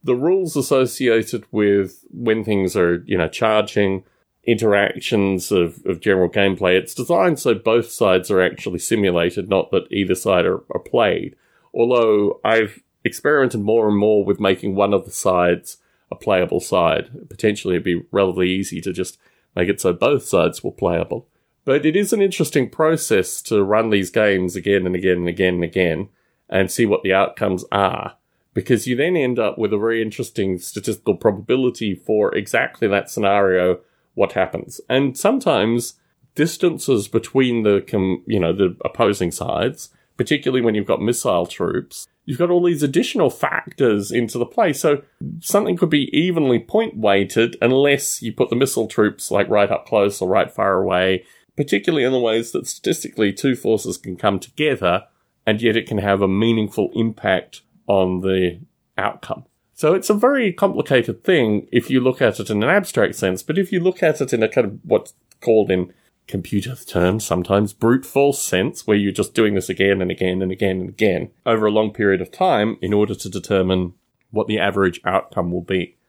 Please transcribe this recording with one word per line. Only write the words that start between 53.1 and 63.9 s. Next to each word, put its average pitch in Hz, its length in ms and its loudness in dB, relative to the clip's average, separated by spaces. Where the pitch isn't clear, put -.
two 131 220 0
forces 104 420 -2
can 92 180 -10
come 98 240 0
together, 120 640 -2
and 107 160 0
yet 113 140 2
it 113 120 -2
can 110 100 -4
have 98 240 2
a 98 60 2
meaningful 107 680 0
impact 107 640 -4
on 92 360 0
the 92 400 -2
outcome. - 480 -6
So 160 200 0
it's 190 160 -2
a 214 40 6
very 233 400 2
complicated - 720 0
thing 113 480 2
if 113 180 0
you 131 100 2
look 127 220 0
at 113 180 2
it 98 100 -8
in 104 140 0
an 127 60 0
abstract 165 460 0
sense, 95 280 -2
but 160 140 -4
if 190 160 -2
you 180 80 0
look 180 200 -2